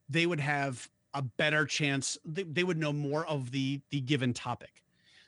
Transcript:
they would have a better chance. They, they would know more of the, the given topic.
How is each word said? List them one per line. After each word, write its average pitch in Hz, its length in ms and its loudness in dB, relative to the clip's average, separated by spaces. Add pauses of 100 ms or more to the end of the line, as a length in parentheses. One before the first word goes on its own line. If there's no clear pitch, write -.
they 165 180 4
would 170 140 0
have 139 480 -2 (260)
a 143 80 -2
better 151 420 2
chance. 139 600 0
They, 170 200 -6
they 165 200 0
would 180 140 2
know 151 140 0
more 147 340 0
of 139 240 -2
the, 135 300 0 (100)
the 147 100 0
given 127 320 2
topic. - 500 -8 (460)